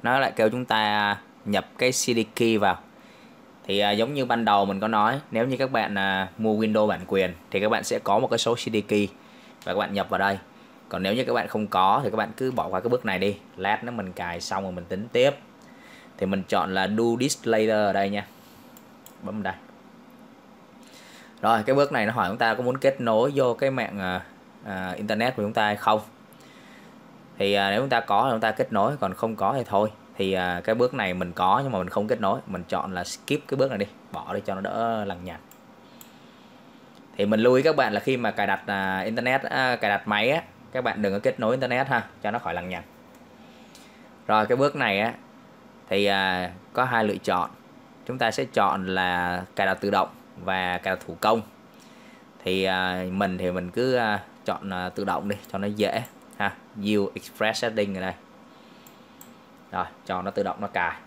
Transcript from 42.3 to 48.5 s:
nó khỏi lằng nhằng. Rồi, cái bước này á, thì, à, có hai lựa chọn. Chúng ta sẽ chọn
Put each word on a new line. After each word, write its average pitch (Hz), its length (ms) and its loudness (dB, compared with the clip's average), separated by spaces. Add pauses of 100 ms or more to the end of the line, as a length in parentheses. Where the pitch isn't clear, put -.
nó 113 80 -4
khỏi 85 160 -6
lằng 87 140 -6
nhằng. 87 160 -10 (1400)
Rồi, 107 200 4
cái 123 100 2
bước 143 200 2
này 104 240 2
á, 117 140 0 (760)
thì, 101 160 2
à, 95 460 2 (220)
có 123 120 0
hai 120 200 2
lựa 101 120 0
chọn. 90 340 -2 (560)
Chúng 131 120 -8
ta 117 120 2
sẽ 135 140 -4
chọn 95 420 0